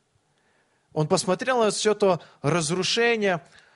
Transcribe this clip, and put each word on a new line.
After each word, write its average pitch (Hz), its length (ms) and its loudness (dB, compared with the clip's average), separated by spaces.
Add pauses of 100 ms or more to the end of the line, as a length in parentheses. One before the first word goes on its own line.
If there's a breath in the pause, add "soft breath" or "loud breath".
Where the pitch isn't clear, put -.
(920)
Он 156 140 -2
посмотрел 185 520 0
на 214 120 2
все 208 220 0
то 196 280 2 (200 loud breath)
разрушение, 180 1000 0 (340 soft breath)